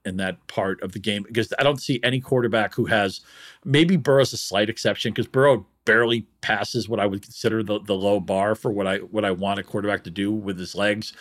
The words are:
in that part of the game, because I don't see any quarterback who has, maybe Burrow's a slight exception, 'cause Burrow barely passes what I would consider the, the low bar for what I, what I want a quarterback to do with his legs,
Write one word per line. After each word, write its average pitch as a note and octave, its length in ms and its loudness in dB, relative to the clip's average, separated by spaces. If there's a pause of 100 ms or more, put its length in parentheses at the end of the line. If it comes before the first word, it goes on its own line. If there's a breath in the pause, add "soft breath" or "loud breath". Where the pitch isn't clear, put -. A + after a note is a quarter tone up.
in F#2 140 -6
that F#2 300 -6
part F#2+ 360 -4
of F#2+ 80 -8
the G#2 80 -10
game, G#2 240 -2
because A2+ 340 -2
I C#3 60 2
don't C#3 180 2
see C3 220 -2
any B2+ 160 2
quarterback A#2 560 0
who A#2 100 0
has, G2+ 360 0 (420 loud breath)
maybe D#3+ 320 4
Burrow's C3+ 380 4
a A2+ 40 -8
slight G#2 320 0
exception, A2 440 -2
'cause A#2 140 -2
Burrow C3 380 4 (200)
barely A#2 420 4 (140)
passes G#2 480 -2
what A2 100 -2
I G2 60 2
would G2+ 160 -2
consider A2 420 -2
the, G#2 160 -4
the G2+ 140 -4
low G2+ 260 2
bar G2 340 0
for A#2+ 160 -4
what G2+ 160 -2
I, F#2+ 120 0
what G#2 260 -4
I G2 80 2
want G2 300 -2
a - 20 -6
quarterback G2+ 400 -4
to F#2 60 -12
do G2 200 -2
with G2+ 300 -4
his F2+ 160 -10
legs, G#2 460 -2